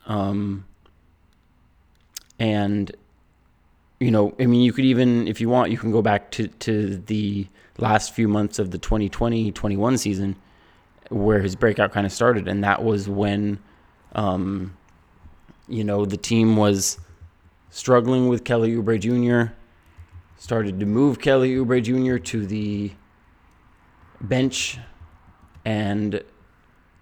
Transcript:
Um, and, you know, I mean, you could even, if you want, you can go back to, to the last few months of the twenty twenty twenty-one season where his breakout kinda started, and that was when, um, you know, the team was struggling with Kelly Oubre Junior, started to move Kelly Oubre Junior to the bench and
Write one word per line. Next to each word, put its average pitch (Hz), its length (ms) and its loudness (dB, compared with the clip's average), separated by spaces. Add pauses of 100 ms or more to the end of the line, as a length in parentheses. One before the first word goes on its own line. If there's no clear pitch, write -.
Um, 98 580 -4 (1700)
and, 104 560 0 (1040)
you 123 100 2
know, 104 280 2
I 127 80 2
mean, 120 140 4
you 123 120 4
could 131 120 0
even, 123 420 4
if 107 140 -4
you 113 80 0
want, 120 220 2
you 127 80 -2
can 113 120 -4
go 110 120 2
back 101 300 0
to, 107 160 -4
to 107 480 -4 (100)
the 101 400 -4 (320)
last 107 360 0
few 113 140 0
months 104 300 0
of 95 120 -2
the 87 80 -8
twenty 107 300 -2
twenty 113 440 -2
twenty-one 107 460 0
season 98 380 -4 (760)
where 104 300 2
his 95 160 -2
breakout 107 360 2
kinda 101 160 0
started, 107 400 0
and 98 160 -2
that 101 180 0
was 104 260 0
when, 101 500 -2 (560)
um, 95 640 -2 (920)
you 110 160 -4
know, 104 200 0
the 98 120 -4
team 113 400 4
was 104 420 2 (720)
struggling 127 580 2
with 120 160 0
Kelly 117 300 0
Oubre 113 240 0
Junior, 120 560 0 (840)
started 104 420 -4
to 104 60 -2
move 123 340 2
Kelly 131 360 2
Oubre 127 260 2
Junior 127 360 0
to 113 280 -6
the 104 460 -4 (1300)
bench 127 580 -2 (840)
and 104 580 -2 (800)